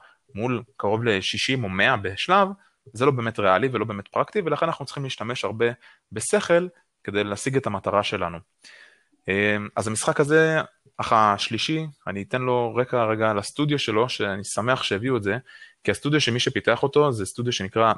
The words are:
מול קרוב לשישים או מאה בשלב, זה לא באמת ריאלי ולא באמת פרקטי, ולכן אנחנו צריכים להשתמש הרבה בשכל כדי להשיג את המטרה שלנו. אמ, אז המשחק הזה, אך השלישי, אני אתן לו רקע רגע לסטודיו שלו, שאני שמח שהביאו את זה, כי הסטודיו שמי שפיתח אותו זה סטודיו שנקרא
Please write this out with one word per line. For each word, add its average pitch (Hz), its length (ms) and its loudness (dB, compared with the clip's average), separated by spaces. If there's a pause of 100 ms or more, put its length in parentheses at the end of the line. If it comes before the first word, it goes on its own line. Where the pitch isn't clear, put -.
(340)
מול 117 280 -2 (140)
קרוב 110 280 0
לשישים 117 600 -2
או 98 40 -4
מאה 101 280 2
בשלב, 135 520 0 (440)
זה 117 140 0
לא 147 40 6
באמת 117 280 -2
ריאלי 101 340 4
ולא 107 120 -2
באמת 101 240 -6
פרקטי, - 360 -2
ולכן 156 220 0
אנחנו 156 180 -4
צריכים 139 200 -10
להשתמש 123 400 -6
הרבה 110 220 0 (460)
בשכל 175 560 2 (360)
כדי 101 200 0
להשיג 104 320 -4
את 127 100 0
המטרה 101 360 0
שלנו. 90 360 -4 (920)
אמ, 104 480 2
אז 107 120 -2
המשחק 110 320 0
הזה, 156 400 4 (360)
אך - 160 -4
השלישי, 113 720 2 (200)
אני 98 160 -6
אתן 127 200 -4
לו 120 320 0
רקע 120 300 0
רגע 110 300 2
לסטודיו 143 440 -2
שלו, 117 300 0
שאני 101 360 -4
שמח 123 380 -2
שהביאו 123 340 -2
את 107 60 -4
זה, 101 160 0 (460)
כי 104 60 4
הסטודיו 147 300 0
שמי 123 200 0
שפיתח - 420 0
אותו 143 300 4
זה 104 140 -4
סטודיו 120 260 -4
שנקרא 110 460 2